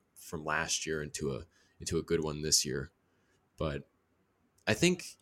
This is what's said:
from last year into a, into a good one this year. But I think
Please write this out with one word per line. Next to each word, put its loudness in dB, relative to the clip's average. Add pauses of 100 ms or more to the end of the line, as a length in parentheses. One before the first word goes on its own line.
(140)
from -10
last 0
year 0
into -4
a, -8 (340)
into -2
a 2
good 2
one -2
this 4
year. -4 (640)
But -4 (800)
I 4
think 2